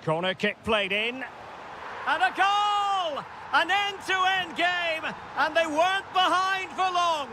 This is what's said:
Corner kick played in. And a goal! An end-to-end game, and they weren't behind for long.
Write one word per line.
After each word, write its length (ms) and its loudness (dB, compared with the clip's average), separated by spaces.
Corner 300 0
kick 300 -2
played 280 0
in. 320 -2
And 160 2
a 120 2
goal! 880 2
An 160 4
end-to-end 840 0
game, 580 0
and 180 2
they 120 4
weren't 460 0
behind 580 2
for 200 0
long. 420 0